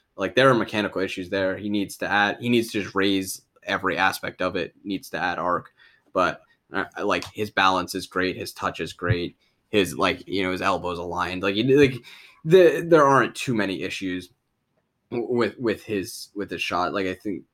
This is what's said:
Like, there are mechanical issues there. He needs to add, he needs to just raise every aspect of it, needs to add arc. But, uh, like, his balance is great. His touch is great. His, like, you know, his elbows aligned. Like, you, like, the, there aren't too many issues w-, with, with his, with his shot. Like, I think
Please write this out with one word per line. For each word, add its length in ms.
Like, 180
there 160
are 40
mechanical 460
issues 300
there. 260
He 120
needs 300
to 120
add, 300
he 80
needs 240
to 100
just 120
raise 480
every 340
aspect 460
of 140
it, 260
needs 280
to 80
add 200
arc. 320
But, 280
uh, 140
like, 280
his 180
balance 440
is 140
great. 280
His 160
touch 280
is 120
great. 440
His, 280
like, 300
you 160
know, 80
his 120
elbows 360
aligned. 460
Like, 100
you, 240
like, 240
the, 360
there 240
aren't 300
too 200
many 280
issues 480
w-, 220
with, 260
with 260
his, 500
with 160
his 120
shot. 320
Like, 120
I 80
think 400